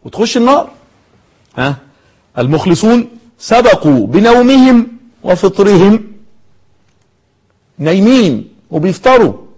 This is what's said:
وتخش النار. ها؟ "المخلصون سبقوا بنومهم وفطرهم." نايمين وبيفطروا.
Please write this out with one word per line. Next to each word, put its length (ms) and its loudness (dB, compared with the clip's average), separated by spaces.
وتخش 320 -6
النار. 320 0
ها؟ 180 -4
"المخلصون 720 -2
سبقوا 680 0
بنومهم 800 2
وفطرهم." 800 0
نايمين 720 0
وبيفطروا. 600 0